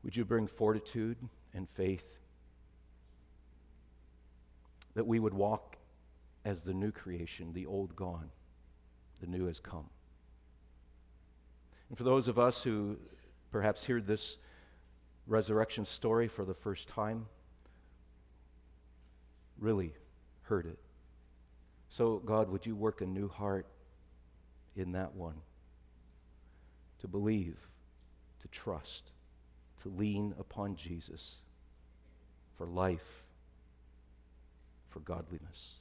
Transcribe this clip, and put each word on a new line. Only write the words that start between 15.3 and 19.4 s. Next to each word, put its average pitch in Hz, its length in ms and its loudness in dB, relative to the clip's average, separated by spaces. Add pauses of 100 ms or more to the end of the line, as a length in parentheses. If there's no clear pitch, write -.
story 117 420 2
for 101 180 -4
the 92 80 -2
first - 340 -6
time, 110 380 -2 (2250)